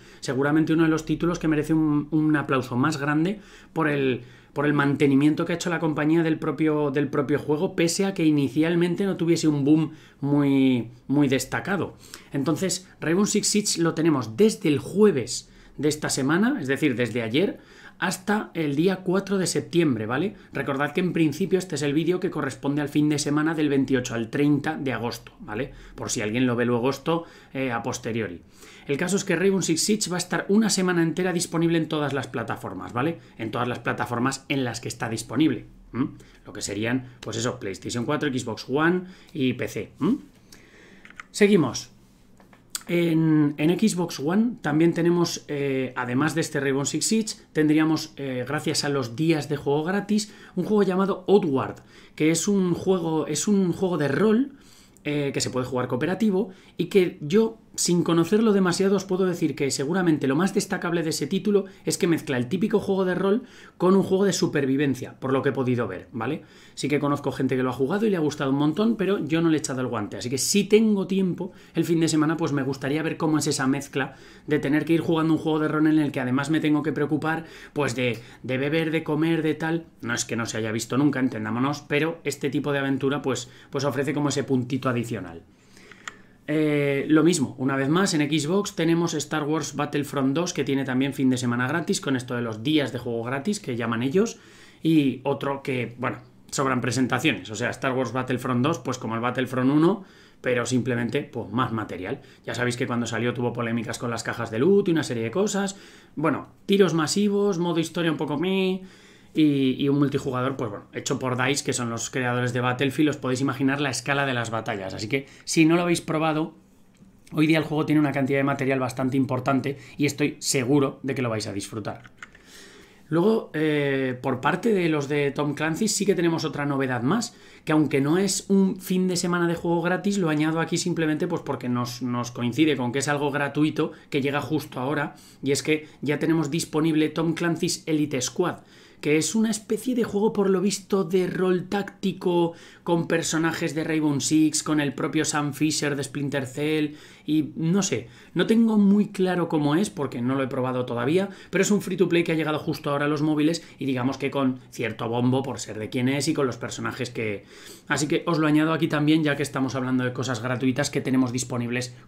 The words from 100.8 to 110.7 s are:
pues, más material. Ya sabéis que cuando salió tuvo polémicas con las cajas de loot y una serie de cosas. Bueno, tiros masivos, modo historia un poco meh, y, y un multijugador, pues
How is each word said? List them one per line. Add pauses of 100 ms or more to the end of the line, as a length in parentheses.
pues,
más
material. (220)
Ya
sabéis
que
cuando
salió
tuvo
polémicas
con
las
cajas
de
loot
y
una
serie
de
cosas. (380)
Bueno, (180)
tiros
masivos,
modo
historia
un
poco
meh, (500)
y,
y
un
multijugador,
pues